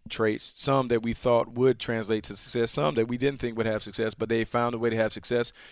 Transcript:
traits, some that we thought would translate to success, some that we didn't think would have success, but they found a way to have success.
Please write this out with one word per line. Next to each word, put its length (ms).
traits, 480
some 320
that 140
we 100
thought 400
would 260
translate 460
to 120
success, 360
some 240
that 100
we 100
didn't 220
think 180
would 100
have 160
success, 320
but 140
they 160
found 300
a 40
way 120
to 60
have 160
success. 400